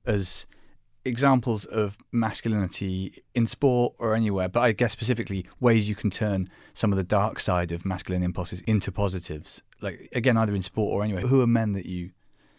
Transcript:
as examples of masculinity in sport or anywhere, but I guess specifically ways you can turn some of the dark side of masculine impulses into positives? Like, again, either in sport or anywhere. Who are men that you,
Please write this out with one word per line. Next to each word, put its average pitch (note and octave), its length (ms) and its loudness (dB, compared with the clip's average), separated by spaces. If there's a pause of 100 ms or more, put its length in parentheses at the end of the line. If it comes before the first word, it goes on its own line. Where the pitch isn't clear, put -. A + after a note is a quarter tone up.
as G2+ 400 -2 (580)
examples B2 640 2
of G#2 320 -2 (160)
masculinity G2+ 1120 -2 (120)
in A#2 120 2
sport B2 520 0
or A2 160 0
anywhere, G2+ 320 0
but G#2 140 2
I A#2+ 100 4
guess A2 220 0
specifically G#2+ 520 -2 (140)
ways A2+ 300 4
you G#2 60 -2
can - 140 0
turn F#2+ 400 -2 (240)
some G#2 200 2
of G2 40 0
the F#2+ 60 0
dark G#2 380 0
side F2+ 320 0
of E2 120 -6
masculine F#2 380 -2
impulses F2+ 380 -4
into G#2+ 320 0
positives? F2+ 680 -4 (200)
Like, - 340 -8
again, A#2+ 220 4
either G#2+ 180 2
in F#2+ 80 0
sport G#2 320 -2
or G2+ 80 0
anywhere. G#2 240 -2
Who C3 140 4
are A#2+ 60 4
men A2+ 260 2
that G2 120 -4
you, F2+ 260 -8 (480)